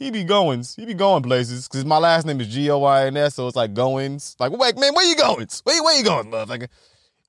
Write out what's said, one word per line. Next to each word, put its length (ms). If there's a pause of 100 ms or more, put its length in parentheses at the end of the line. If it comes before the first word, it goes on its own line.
he 100
be 140
goings. 500
He 120
be 80
going 280
places. 460
'Cause 160
my 140
last 280
name 140
is 80
G 200
O 100
Y 280
N 100
S, 200
so 100
it's 80
like 200
goings. 680
Like, 100
wait, 260
man, 160
where 140
you 80
goings? 480
Where, 220
where 120
you 60
going, 300
motherfucker? 340 (640)